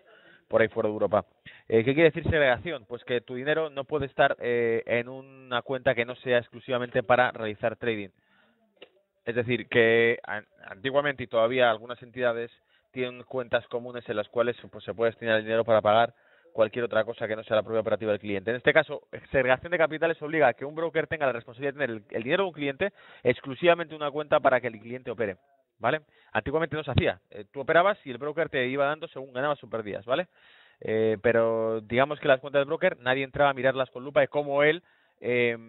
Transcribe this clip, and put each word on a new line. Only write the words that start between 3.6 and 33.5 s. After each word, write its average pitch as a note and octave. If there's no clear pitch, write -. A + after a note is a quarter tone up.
no C#3
puede C#3+
estar, C#3
eh, A#2
en A#2+
una C3
cuenta C3
que A#2
no B2
sea B2
exclusivamente A#2+
para B2
realizar A2
trading. G#2
Es A#2
decir, A#2
que A#2
an-, G#2
antiguamente C3+
y A#2
todavía A#2+
algunas A2+
entidades A#2
tienen B2
cuentas A#2+
comunes B2
en A#2
las G#2
cuales, A#2
pues, A2
se G2+
puede A2+
destinar A2+
el A2
dinero A2+
para A2
pagar A2+
cualquier A#2
otra G#2+
cosa A2+
que G#2+
no A2
sea A2+
la G#2+
propia A2
operativa G#2+
del G#2
cliente. G2+
En B2
este C#3
caso, D3
segregación C3
de F3
capitales D#3+
obliga D3+
a A#2
que -
un D3
broker D#3
tenga D3+
la B2
responsabilidad B2+
de D3
tener A2+
el, -
el A2
dinero E3+
de F#3+
un E3
cliente C#3+
exclusivamente D#3
en D3+
una D3
cuenta D3+
para B2+
que B2
el A2
cliente A#2+
opere, G#2
¿vale? C3+
Antiguamente C#3+
no D3+
se C#3
hacía. A2+
Eh, G#2
tú C#3
operabas E3+
y C#3
el A#2+
broker D3
te C3
iba C#3
dando C#3+
según C3+
ganabas C#3
o -
perdías, G2
¿vale? D3
Eh, A2
pero A2+
digamos C3
que D3+
las C3
cuentas C#3+
del C3+
broker E3
nadie C3
entraba C#3